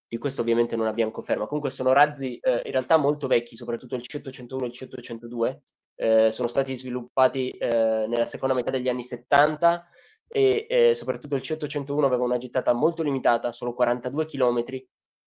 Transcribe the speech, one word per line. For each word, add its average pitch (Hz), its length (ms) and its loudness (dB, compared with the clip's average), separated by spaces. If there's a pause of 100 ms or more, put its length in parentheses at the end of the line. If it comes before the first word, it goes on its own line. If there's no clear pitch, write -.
di 117 120 -8
questo 123 240 -4
ovviamente 117 340 2
non 113 100 0
abbiamo 110 240 0
conferma. 110 360 -4
Comunque 139 260 -4
sono 127 200 0
razzi, 135 460 2
eh, 127 260 0
in 135 60 -8
realtà 131 280 2
molto 143 280 0
vecchi, 120 300 0
soprattutto 117 400 -6
il 120 100 -8
C - 80 -10
otto 135 160 -8
centouno 123 360 -8
e - 20 -4
il 123 60 -12
C - 80 -16
otto - 200 -12
centodue, 120 600 -4 (340)
eh, 113 340 4
sono 120 160 -2
stati 131 300 -2
sviluppati, 127 760 0
eh, 113 560 0
nella 117 200 0
seconda 131 280 -2
metà 127 160 -2
degli 127 180 -2
anni 123 140 -2
settanta 151 880 0 (400)
e, 131 400 2
eh, 120 260 6
soprattutto 123 400 -6
il 127 80 -2
C - 80 -8
otto 151 160 -4
centouno 143 400 -2
aveva 127 160 2
una 123 160 0
gittata 123 340 -2
molto 160 300 0
limitata, 123 480 0
solo 120 240 -6
quarantadue 123 500 0
chilometri, 127 640 -2 (380)